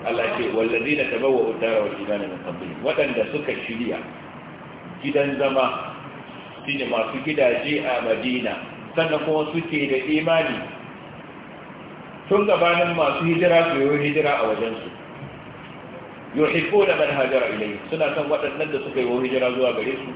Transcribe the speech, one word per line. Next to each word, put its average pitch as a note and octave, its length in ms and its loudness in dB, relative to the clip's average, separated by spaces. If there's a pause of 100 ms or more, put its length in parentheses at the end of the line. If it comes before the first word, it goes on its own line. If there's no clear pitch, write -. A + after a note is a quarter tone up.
Allah A#2 220 0 (120)
ce, A#2+ 80 0 (100)
"والذين A#2 440 2 (100)
تبوأوا A#2+ 420 2
الدار A2+ 300 0
والإيمان G2+ 400 -2
من F#2 220 -8
قبلهم." F2 360 -8
Waɗanda C3 440 0 (100)
suka D3 180 -4 (140)
shirya A2+ 320 -4 (1000)
gidan C#3+ 360 2
zama, C3 560 2 (720)
shine C#3 260 -4
masu A2+ 380 0
gidaje C#3 580 2
a B2 220 0
Madina, A2+ 480 0 (380)
sannan D#3+ 340 2
kuma D#3 260 2
suke E3 280 -2 (100)
da C3+ 80 2
imani D3+ 640 2 (1600)
tun G3+ 200 4
gabanin E3+ 480 4
masu D#3+ 320 2
hijira E3+ 480 6
su C#3 80 2
yi C#3+ 240 4
hijira D3 320 2
a A2 160 2
wajensu. G#2+ 360 -4 (1500)
"يحبون E3 520 4
من D3+ 220 4
هاجر C3+ 360 4
إليهم." G#2+ 340 -4 (100)
Suna D#3 240 0
son D3 140 -2
waɗannan D3 400 0
da D3 140 -2
suka B2 180 -4
yi B2 80 2 (160)
hijira B2+ 300 2
zuwa B2 200 2
gare A#2+ 200 -2
su. C3+ 220 -8